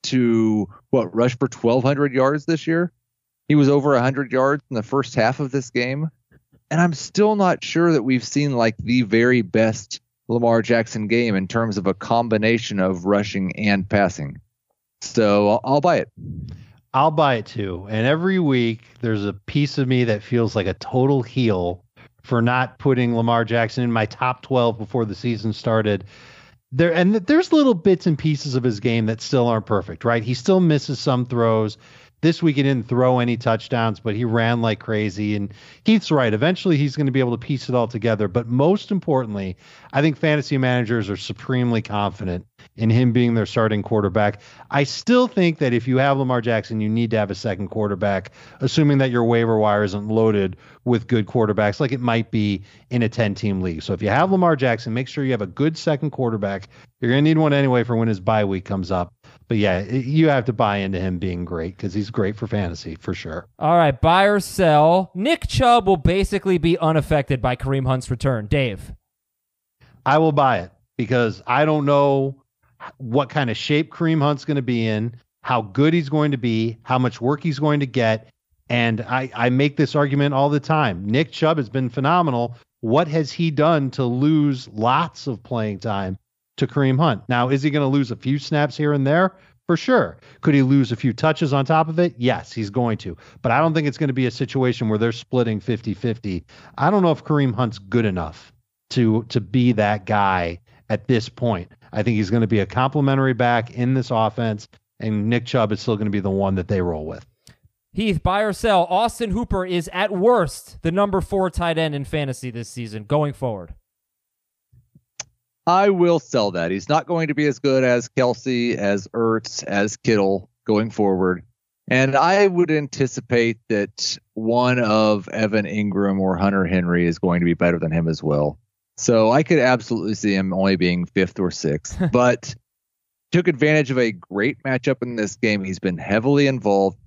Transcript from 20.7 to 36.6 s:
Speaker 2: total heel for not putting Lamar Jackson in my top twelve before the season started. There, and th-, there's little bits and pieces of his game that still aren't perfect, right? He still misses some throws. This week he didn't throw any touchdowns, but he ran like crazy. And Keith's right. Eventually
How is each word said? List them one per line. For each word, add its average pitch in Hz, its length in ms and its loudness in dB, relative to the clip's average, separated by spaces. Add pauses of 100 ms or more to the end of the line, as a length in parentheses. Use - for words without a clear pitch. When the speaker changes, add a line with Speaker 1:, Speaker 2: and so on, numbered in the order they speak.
Speaker 2:
total 131 480 0
heel 95 640 -2 (380)
for 117 200 0
not 123 360 0
putting 123 380 0
Lamar 117 280 2
Jackson 117 400 -2
in 120 80 -2
my 110 140 0
top 127 360 -6
twelve 120 360 0
before 113 260 -4
the 104 100 -8
season 110 380 -4
started. 107 520 -2 (680)
There, 165 200 2
and 180 200 4
th-, 214 120 0
there's 330 280 2
little 277 220 4
bits 180 320 2
and 156 120 2
pieces 147 360 -2
of 123 80 0
his 113 180 0
game 117 260 0
that 110 140 -4
still 123 260 2
aren't 113 200 0
perfect, 90 380 -4
right? 117 180 2
He 123 120 -4
still 185 260 2
misses 151 380 0
some 127 260 0
throws. 113 540 0 (420)
This 160 220 0
week 151 140 2
he 143 80 2
didn't 127 240 0
throw 127 320 2
any 120 160 0
touchdowns, 113 640 -2
but 107 160 -4
he 120 80 -4
ran 117 360 2
like 110 200 0
crazy. 104 560 -2
And 101 180 -6 (300)
Keith's 220 260 2
right. 127 240 4
Eventually 165 420 0